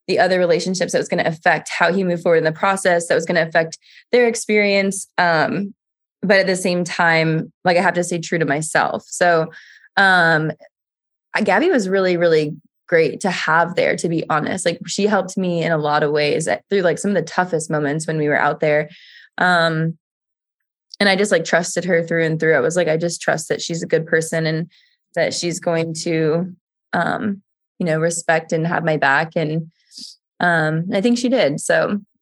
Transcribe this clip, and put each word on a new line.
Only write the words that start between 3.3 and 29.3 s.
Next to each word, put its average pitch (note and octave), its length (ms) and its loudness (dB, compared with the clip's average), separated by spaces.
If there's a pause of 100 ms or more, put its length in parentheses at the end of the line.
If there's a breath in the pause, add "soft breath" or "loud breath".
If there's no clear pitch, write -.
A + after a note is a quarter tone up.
affect E3 300 -2 (340 soft breath)
their A#3+ 160 4
experience. G3+ 800 0 (100)
Um, F3 560 0 (480)
but G3 180 4
at F#3 80 2
the F#3 100 2
same F3+ 260 0
time, D#3+ 680 0 (120)
like, F3 140 4
I F3 40 2
have F3+ 140 2
to F3 80 0
stay F3 160 -4
true E3+ 200 -4
to D#3+ 60 0
myself. D3 640 -2
So, E3 440 2 (460 loud breath)
um, E3 540 4 (840)
I, - 80 -2
Gabby G#3 260 2
was B3 180 2
really, F#3 300 2
really D#3+ 380 2 (320)
great D#3+ 340 2
to G3+ 100 -2
have E3+ 440 0
there, - 200 0
to - 140 -4
be E3 220 -2
honest. - 340 -2
Like, E3+ 220 -4
she - 180 -2
helped F#3+ 320 -2
me F3+ 260 -2
in D#3+ 80 0
a E3 60 0
lot D3 260 0
of D3 80 0
ways D3 360 0
at, - 220 -2
through, G3+ 120 0
like, F3 160 2
some G3+ 140 -2
of G3+ 40 0
the F3 60 0
toughest E3+ 480 -2
moments D3+ 380 -4
when D#3 100 -4
we D3+ 100 0
were D3 120 0
out D3 220 -2
there. D3+ 280 0 (480 loud breath)
Um, E3 600 0 (1040)
and G3+ 80 2
I F#3+ 80 4
just, G3+ 160 0
like, E3+ 140 2
trusted F3 400 0
her E3+ 180 2
through E3 220 0
and D#3+ 140 0
through. D#3+ 160 4
I C#3+ 40 4
was D#3+ 160 0
like, F3 120 2
"I D#3 100 2
just E3+ 240 -4
trust - 280 -2
that - 120 -4
she's E3+ 220 -6
a - 40 -8
good D#3+ 200 0
person D#3+ 400 0
and D#3+ 220 -4 (460 soft breath)
that E3+ 180 0
she's E3+ 260 -4
going E3 340 -2 (100)
to, E3 500 0 (400)
um, G3 480 -4 (360)
you F3+ 80 -4
know, D#3 140 0
respect D#3+ 520 -2
and D#3+ 160 0
have E3 160 -2
my D#3 140 0
back." D3 380 0